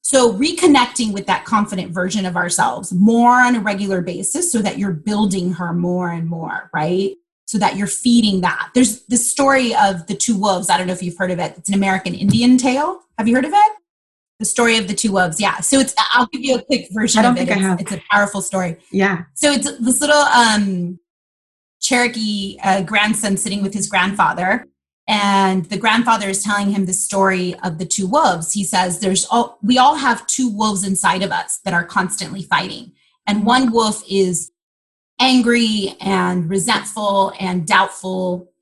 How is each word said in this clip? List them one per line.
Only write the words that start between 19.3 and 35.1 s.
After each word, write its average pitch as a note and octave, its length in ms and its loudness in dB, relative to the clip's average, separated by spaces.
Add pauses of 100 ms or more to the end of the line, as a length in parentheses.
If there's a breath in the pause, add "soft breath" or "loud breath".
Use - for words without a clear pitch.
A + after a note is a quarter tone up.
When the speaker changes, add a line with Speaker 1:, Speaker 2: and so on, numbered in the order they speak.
Speaker 1:
So D4 200 2
it's B3+ 120 0 (140)
this B3 220 0
little, D4 160 4
um, G#3 840 2 (840)
Cherokee, A3 840 -2
uh, G3 200 2
grandson G#3 540 0
sitting G3 260 -4
with G3 100 -4
his F#3+ 140 -4
grandfather. F#3+ 800 -2 (400)
And G3 580 2
the G3 120 -8
grandfather A3+ 520 0
is G3 140 -4
telling G3+ 280 0
him G3 160 -2
the F#3+ 60 -4
story F#3 600 -2 (100)
of E3+ 140 -6
the F3+ 80 -8
two F#3+ 220 -4
wolves. F#3+ 460 0
He G3+ 100 -2
says, F3+ 360 -2
"There's F#3+ 300 -2
all, A#3 320 -2
we B3 160 2
all C#4+ 200 4
have B3+ 280 -2
two B3+ 240 -2
wolves G#3 340 -2
inside F#3+ 380 0
of G3+ 100 -2
us - 320 -6
that F3 120 -2
are E3+ 80 0
constantly F#3 580 -4
fighting. - 500 -6 (360)
And G#3 180 0
one B3 260 4
wolf G#3+ 380 0
is F#3 420 0 (680)